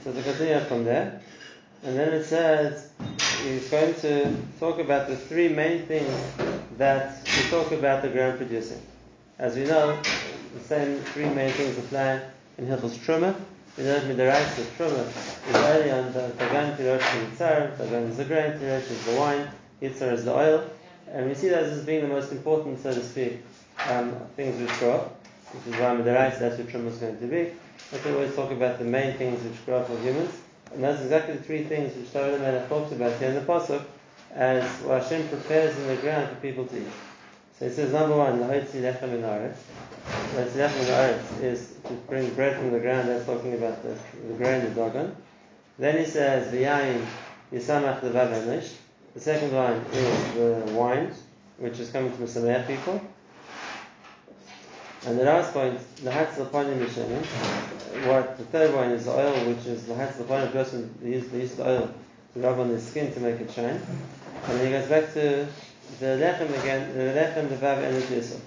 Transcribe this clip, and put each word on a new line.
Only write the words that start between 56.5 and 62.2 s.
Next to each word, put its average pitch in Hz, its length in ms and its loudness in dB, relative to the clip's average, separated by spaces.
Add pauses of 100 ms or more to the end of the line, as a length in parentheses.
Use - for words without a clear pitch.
Mishemin. 120 440 -4 (840)
What 131 300 4
the 113 80 -12
third 156 280 4
one 127 160 2
is 117 160 -2
the 123 60 -2
oil, 139 220 4 (120)
which 120 220 -2
is 117 180 -6
the 117 80 -6
Hatz 135 240 -4
Lapanim, 127 340 -2
person, 127 500 -2
they 120 100 -4
use, 127 160 -2
they 123 140 -4
use 127 140 -6
the 127 120 -2
oil 123 260 2 (400)